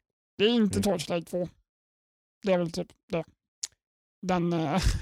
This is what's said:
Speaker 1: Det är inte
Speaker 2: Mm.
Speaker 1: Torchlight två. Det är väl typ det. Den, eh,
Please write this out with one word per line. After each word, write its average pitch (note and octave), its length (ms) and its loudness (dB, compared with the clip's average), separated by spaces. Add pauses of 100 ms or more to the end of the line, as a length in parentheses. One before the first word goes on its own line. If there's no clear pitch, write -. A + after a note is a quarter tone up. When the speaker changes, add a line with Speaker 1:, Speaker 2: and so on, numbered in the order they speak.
(380)
Speaker 1:
Det F#3+ 60 4
är A3 60 6
inte G#3+ 280 2
Speaker 2:
Mm. G3+ 40 2
Speaker 1:
Torchlight F3+ 440 -2
två. F3+ 220 -4 (960)
Det F#3+ 60 2
är F3+ 60 4
väl E3+ 140 -2
typ F3 160 -8 (240)
det. E3 120 -2 (1000)
Den, F3 260 0
eh, D#3+ 280 0 (220)